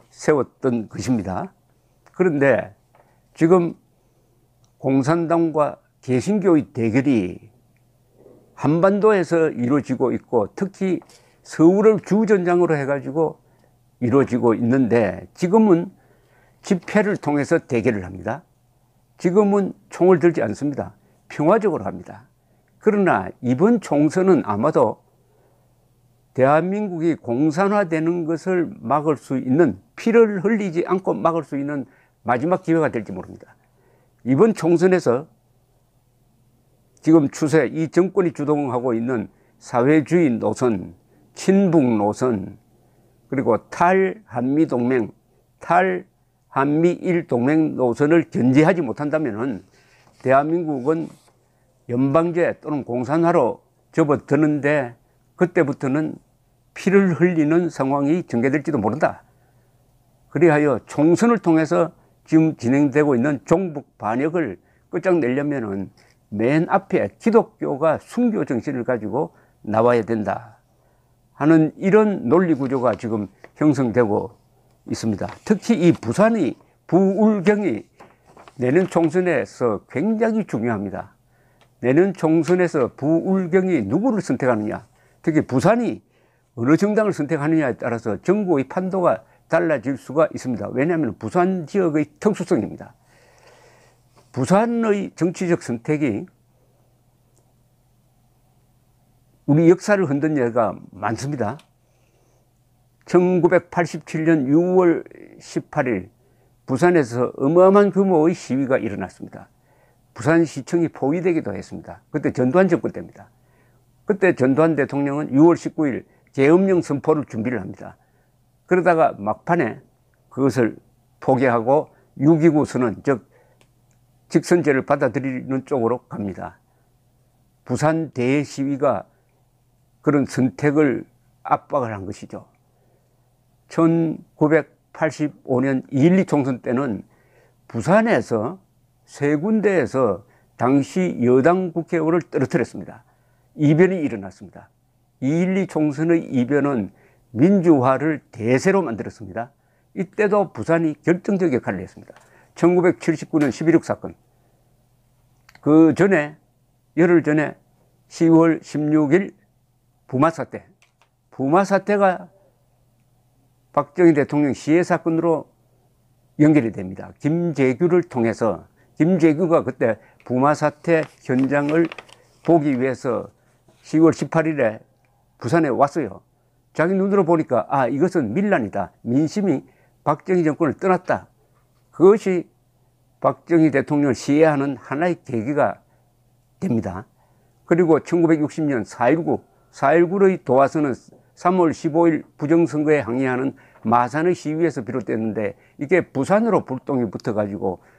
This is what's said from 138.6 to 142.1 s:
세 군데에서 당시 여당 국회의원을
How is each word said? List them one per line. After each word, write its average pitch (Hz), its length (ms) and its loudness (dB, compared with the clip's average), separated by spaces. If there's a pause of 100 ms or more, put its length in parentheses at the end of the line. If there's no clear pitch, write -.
세 143 300 -2
군데에서 151 880 0 (320)
당시 139 680 0
여당 160 480 2
국회의원을 165 500 -2